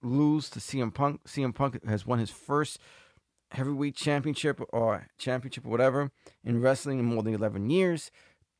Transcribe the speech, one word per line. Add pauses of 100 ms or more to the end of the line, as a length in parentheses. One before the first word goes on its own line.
lose
to
C
M
Punk.
C
M
Punk
has
won
his
first (720)
heavyweight
championship
or (100)
championship
or
whatever (320)
in
wrestling
in
more
than
eleven
years. (480)